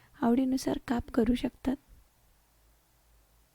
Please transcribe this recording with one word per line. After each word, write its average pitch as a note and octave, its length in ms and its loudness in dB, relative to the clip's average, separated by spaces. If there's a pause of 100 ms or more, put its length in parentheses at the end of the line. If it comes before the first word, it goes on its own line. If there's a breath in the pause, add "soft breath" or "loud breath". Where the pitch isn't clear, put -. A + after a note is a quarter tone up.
(200 soft breath)
आवडीनुसार C4 580 0 (100)
काप A#3+ 220 -4
करू A#3 240 2
शकतात. - 420 -4 (1800)